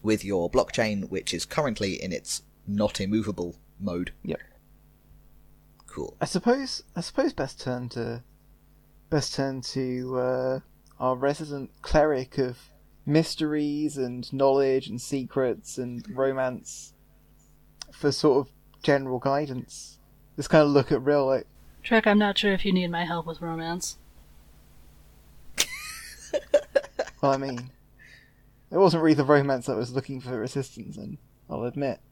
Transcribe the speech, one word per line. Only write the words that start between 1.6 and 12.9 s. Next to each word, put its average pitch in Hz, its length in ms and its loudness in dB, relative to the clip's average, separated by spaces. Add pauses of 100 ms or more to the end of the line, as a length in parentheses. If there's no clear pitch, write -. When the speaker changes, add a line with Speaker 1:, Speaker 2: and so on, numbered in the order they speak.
Speaker 1:
in 92 100 -6
its - 300 -8 (240)
not 104 340 -2
immovable 98 580 -2 (220)
mode. 90 320 -4 (120)
Speaker 2:
Yep. - 160 -6 (1500)
Speaker 1:
Cool. - 340 -10
Speaker 2:
I - 60 -2
suppose, 254 580 -2 (120)
I 175 60 -6
suppose 269 320 -2
best - 280 -8
turn 123 280 -6
to, 117 340 -8 (880)
best 151 240 0
turn 135 260 -4
to, 127 560 -4
uh, 127 420 0 (400)
our 127 160 0
resident 143 540 -2 (140)
cleric 147 560 2
of 127 180 0 (520)